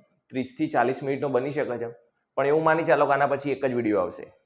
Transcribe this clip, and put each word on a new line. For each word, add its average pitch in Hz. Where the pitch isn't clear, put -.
ત્રીસથી 127
ચાલીસ 131
મિનિટનો 139
બની 135
શકે 123
છે, 117
પણ 139
એવું 160
માની 160
ચાલો 147
કે 139
આના 135
પછી 139
એક 131
જ 131
વીડિયો 107
આવશે. -